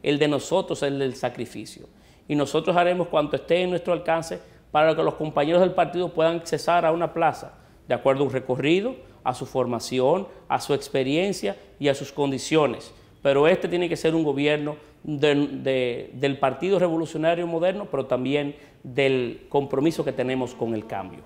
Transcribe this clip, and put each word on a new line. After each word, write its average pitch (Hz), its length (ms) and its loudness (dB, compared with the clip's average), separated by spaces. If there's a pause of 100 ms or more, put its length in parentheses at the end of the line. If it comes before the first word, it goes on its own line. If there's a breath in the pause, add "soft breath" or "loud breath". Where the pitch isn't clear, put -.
el 143 160 2
de 151 100 2
nosotros 156 540 -2
es 143 60 -2
el 139 100 -4
del 131 180 -2
sacrificio. - 680 -10 (420 soft breath)
Y 151 80 -2
nosotros 160 400 0
haremos 175 340 2
cuanto 147 260 0
esté 170 260 0
en 180 80 -2
nuestro 175 240 -2
alcance 165 460 -2 (320 loud breath)
para 156 240 4
que 160 80 0
los 156 100 2
compañeros 156 480 2
del 180 120 4
partido 170 380 0
puedan 165 260 2
accesar 165 480 0
a 156 60 4
una 170 220 -2
plaza, 165 400 0 (340 soft breath)
de 123 60 0
acuerdo 135 300 2
a 135 40 2
un 120 60 -4
recorrido, 151 640 0 (280 loud breath)
a 123 100 -2
su 131 120 -8
formación, 127 840 0 (200 loud breath)
a 131 120 0
su - 140 -2
experiencia 151 840 0 (240 loud breath)
y 143 80 0
a 139 80 4
sus - 160 -10
condiciones. 139 800 0 (300 soft breath)
Pero 143 260 4
este 185 200 2
tiene 175 220 -2
que 156 80 -2
ser 160 180 0
un 165 80 2
gobierno 147 520 0 (280 loud breath)
de, 147 320 2 (280)
de, 127 500 -2
del 135 240 -2
Partido 170 420 0
Revolucionario 165 680 0
Moderno, 185 420 -2
pero 135 160 -2
también 143 500 0 (280 loud breath)
del 131 680 0
compromiso 143 560 0
que 131 80 -2
tenemos 131 400 -2
con 117 200 -4
el 107 120 -4
cambio. 92 400 -10